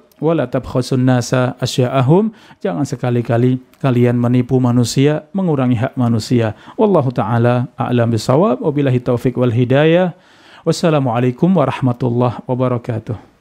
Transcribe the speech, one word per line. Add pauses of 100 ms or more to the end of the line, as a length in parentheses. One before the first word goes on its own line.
(180)
"Wala
tabkhasun
nasa
asya'ahum." (320)
Jangan
sekali-kali (160)
kalian
menipu
manusia,
mengurangi
hak
manusia. (160)
Wallahu
taala
a'lam
bisawab.
Wabillahi
taufiq
wal
hidayah. (480)
Wassalamualaikum
warahmatullahi
wabarakatuh. (120)